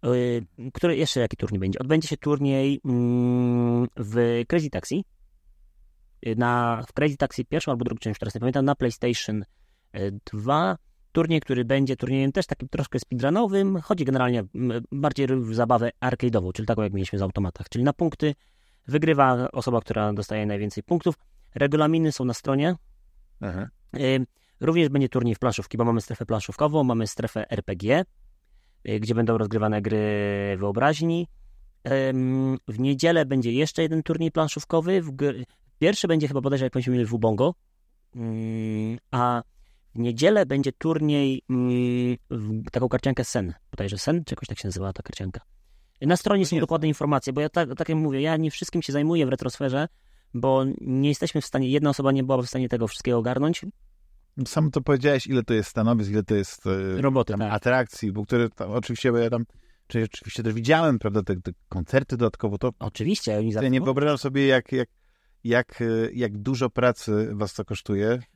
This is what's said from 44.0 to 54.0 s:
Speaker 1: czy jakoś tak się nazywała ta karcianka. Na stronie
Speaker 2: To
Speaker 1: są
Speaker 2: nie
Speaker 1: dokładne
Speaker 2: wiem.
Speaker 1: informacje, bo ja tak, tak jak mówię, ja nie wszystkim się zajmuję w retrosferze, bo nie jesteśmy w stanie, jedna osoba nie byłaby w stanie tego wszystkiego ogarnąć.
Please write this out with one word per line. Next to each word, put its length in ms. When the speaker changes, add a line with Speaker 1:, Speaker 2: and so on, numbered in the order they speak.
Speaker 1:
czy 100
jakoś 140
tak 120
się 80
nazywała 260
ta 100
karcianka. 380
Na 160
stronie 260
Speaker 2:
To 60
Speaker 1:
są 60
Speaker 2:
nie 40
Speaker 1:
dokładne 260
Speaker 2:
wiem. 40
Speaker 1:
informacje, 440
bo 80
ja 80
tak, 260
tak 140
jak 80
mówię, 240
ja 160
nie 140
wszystkim 300
się 120
zajmuję 320
w 40
retrosferze, 580
bo 320
nie 280
jesteśmy 320
w 40
stanie, 240
jedna 200
osoba 220
nie 120
byłaby 200
w 60
stanie 200
tego 180
wszystkiego 300
ogarnąć. 480